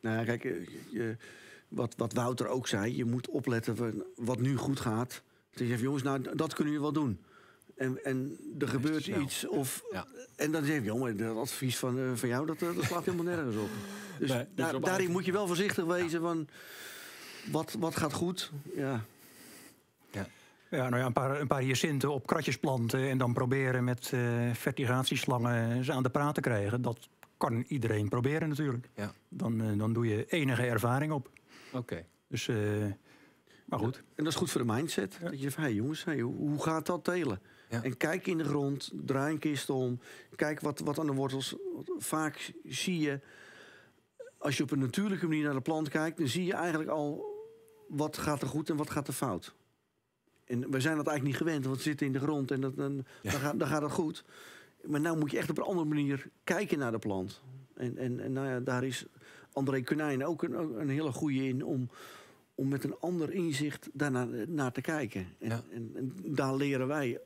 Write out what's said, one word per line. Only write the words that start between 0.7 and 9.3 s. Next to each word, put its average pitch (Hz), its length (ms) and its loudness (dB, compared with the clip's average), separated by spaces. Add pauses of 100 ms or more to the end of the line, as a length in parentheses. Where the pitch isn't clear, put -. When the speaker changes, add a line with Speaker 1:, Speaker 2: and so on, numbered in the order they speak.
Speaker 1:
je, 113 240 -2 (520)
wat, 120 280 -2
wat 117 160 0
Wouter 120 340 0
ook 127 200 0
zei, 117 300 0
je 131 80 0
moet 120 240 0
opletten 120 480 0
wa-, 110 280 -2 (120)
wat 120 240 -2
nu 131 160 4
goed 131 240 0
gaat. 120 420 -2 (280)
Dan - 160 -2
zeg 120 100 2
je, 110 60 0
"Jongens, 135 200 0
nou, 139 200 0
d-, - 160 -4
dat 156 160 0
kunnen 147 200 2
jullie 147 180 0
wel 151 120 2
doen." 104 160 0 (560)
En, 131 280 -2
en 135 340 -2 (200)
er 139 80 2
Speaker 2:
is 117 40 -2
Speaker 1:
gebeurt 147 320 2
Speaker 2:
snel. 156 180 0
Speaker 1:
iets, - 260 -2